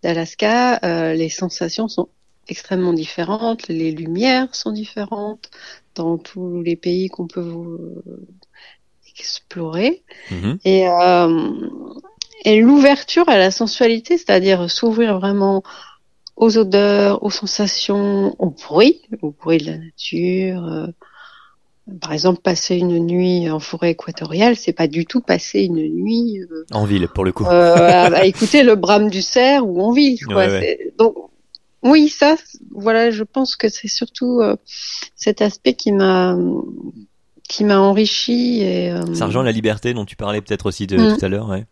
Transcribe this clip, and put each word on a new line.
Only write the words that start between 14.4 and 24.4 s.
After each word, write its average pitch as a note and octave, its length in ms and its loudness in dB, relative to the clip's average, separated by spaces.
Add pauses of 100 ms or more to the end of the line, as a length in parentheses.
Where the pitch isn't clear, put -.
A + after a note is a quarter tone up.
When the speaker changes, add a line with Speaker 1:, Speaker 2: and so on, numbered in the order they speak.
Speaker 1:
s'ouvrir A3 500 0
vraiment G3 440 0 (720)
aux A3 220 4
odeurs, G3+ 680 2
aux G#3 80 -2
sensations, G3+ 1080 -2
au F#3 100 -2
bruit, F#3 520 2 (200)
au D3+ 100 -6
bruit D#3+ 280 -2
de D3 80 -6
la D#3+ 100 -10
nature, F3+ 880 -6
euh, D#3+ 220 -8 (1120)
par D3+ 120 -10
exemple, F3 280 -2
passer F3+ 340 -2
une F3 240 0
nuit F3 500 0
en D#3 100 -4
forêt E3+ 320 -4
équatoriale, E3 640 -2